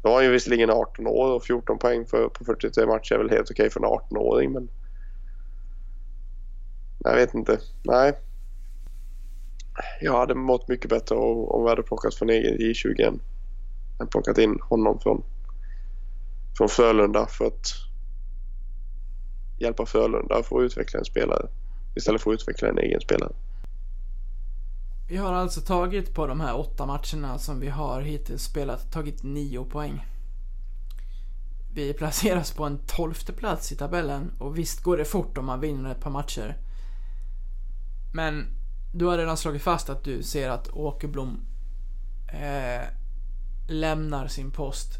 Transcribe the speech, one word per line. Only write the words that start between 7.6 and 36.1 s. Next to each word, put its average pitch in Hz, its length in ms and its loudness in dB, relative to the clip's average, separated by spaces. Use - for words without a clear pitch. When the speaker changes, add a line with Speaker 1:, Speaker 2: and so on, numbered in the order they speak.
Speaker 1:
Nej. 131 300 6
Jag 147 180 4
hade 127 160 4
mått 131 320 4
mycket 123 220 -2
bättre 113 260 2
om, 117 340 2
om 117 140 4
vi 117 60 6
hade 117 140 4
plockat 113 320 -2
från 113 140 2
egen 110 280 4
J 113 160 2
tjugo 113 300 2
än, 110 180 4
än 120 80 -2
plockat 110 300 2
in 110 240 6
honom 110 380 4
från, 110 240 2
från 107 120 6
Frölunda 110 580 8
för - 200 0
att - 200 -2
hjälpa 117 260 2
Frölunda 113 500 4
att 117 100 4
få 127 180 4
utveckla - 360 0
en - 60 -2
spelare - 420 2
istället 110 260 2
för 107 100 2
att 110 100 4
utveckla - 260 -2
en - 120 2
egen 50 220 2
spelare. 50 300 2
Speaker 2:
Vi 175 80 -2
har 190 160 0
alltså 180 280 0
tagit 180 520 2
på 156 140 2
de 160 140 0
här 127 180 0
åtta 139 260 -2
matcherna 143 520 -2
som 139 220 -2
vi 139 100 -2
har 135 320 -2
hittills 139 420 -2
spelat, 139 480 -2
tagit 147 320 -4
nio 139 420 -4
poäng. 143 400 -4
Vi 143 200 -2
placeras 170 580 0
på 156 120 -4
en 143 140 -2
tolfte - 560 -2
plats - 380 -2
i 165 40 -4
tabellen, 147 640 -2
och 143 180 -4
visst 160 260 -2
går 175 140 4
det 151 80 2
fort - 320 -2
om 131 80 -4
man 131 140 -2
vinner 139 320 -2
ett 127 100 -4
par 147 100 -4